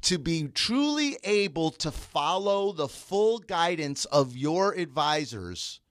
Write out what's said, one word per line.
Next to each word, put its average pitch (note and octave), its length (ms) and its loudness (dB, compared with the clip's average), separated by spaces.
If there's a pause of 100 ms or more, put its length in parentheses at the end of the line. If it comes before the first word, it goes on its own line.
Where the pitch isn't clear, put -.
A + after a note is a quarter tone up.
to F3+ 160 2
be D#3+ 300 0
truly C#4+ 760 0
able F3 480 2
to - 180 -6
follow G3 800 0
the D#3 160 -2
full G#3+ 540 0
guidance E3 640 0
of C3+ 320 2
your E3+ 380 2
advisors D3 1040 -4 (100)